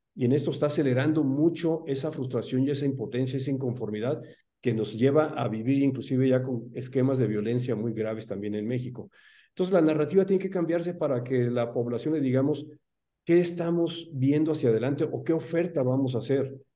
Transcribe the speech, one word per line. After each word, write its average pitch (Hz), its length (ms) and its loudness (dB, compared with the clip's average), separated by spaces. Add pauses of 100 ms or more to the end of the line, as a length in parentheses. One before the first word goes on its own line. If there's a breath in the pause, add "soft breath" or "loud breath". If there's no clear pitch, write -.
(140)
y 123 120 0
en 123 60 4
esto 147 200 2
está 147 140 0
acelerando 143 580 2
mucho 160 640 2
esa 135 260 -2
frustración 127 500 -2
y 139 80 2
esa 143 160 -2
impotencia, 131 500 -2
esa 131 140 -4
inconformidad 123 720 -2 (380 loud breath)
que 120 120 0
nos 110 240 -2
lleva 139 280 4
a 127 240 -4
vivir 113 340 0
inclusive 131 460 0
ya 127 120 4
con 127 340 -6
esquemas 131 440 0
de 120 80 2
violencia 113 480 -2
muy 107 200 -2
graves 110 340 -6
también 104 260 -6
en 107 140 -4
México. 127 420 -6 (380 soft breath)
Entonces, 185 240 -2
la 185 80 6
narrativa 156 440 4
tiene 190 160 2
que 190 100 -4
cambiarse 170 440 0
para 135 300 0
que 123 260 2
la 120 220 0
población 120 420 -2
le 151 60 0
digamos 135 440 2 (600)
qué 170 160 6
estamos 170 720 -2
viendo 147 400 2
hacia 143 160 0
adelante 135 420 0
o 127 140 -6
qué 165 80 0
oferta 165 500 -2
vamos 127 320 0
a 117 40 -2
hacer. 131 360 -2 (220)